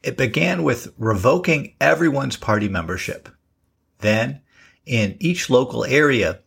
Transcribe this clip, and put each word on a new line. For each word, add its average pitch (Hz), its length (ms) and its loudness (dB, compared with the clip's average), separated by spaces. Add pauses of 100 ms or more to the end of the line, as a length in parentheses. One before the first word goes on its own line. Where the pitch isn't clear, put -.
It 127 140 -6
began 165 460 0
with 127 360 -2
revoking 131 800 0
everyone's 147 560 0
party 104 320 -2
membership. 90 600 -6 (720)
Then, 113 400 0 (440)
in 107 340 -2
each 170 320 -2
local 160 340 2
area 123 640 2